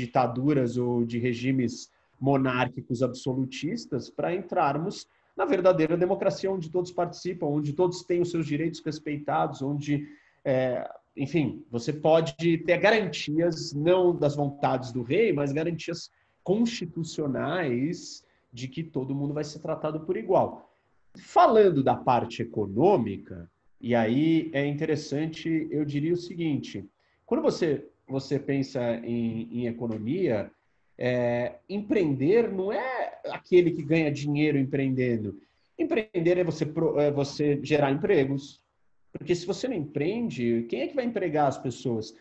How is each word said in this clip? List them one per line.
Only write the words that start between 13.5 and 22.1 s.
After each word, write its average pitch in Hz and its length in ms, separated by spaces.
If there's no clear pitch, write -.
não 175 440
das 147 180
vontades 131 560
do 123 120
rei, 175 300
mas 143 200
garantias 165 580
constitucionais 160 1800
de 123 140
que 160 160
todo 135 320
mundo 143 200
vai 151 100
ser - 160
tratado 156 400
por 185 160
igual. 175 580
Falando 214 640
da 123 120
parte 117 480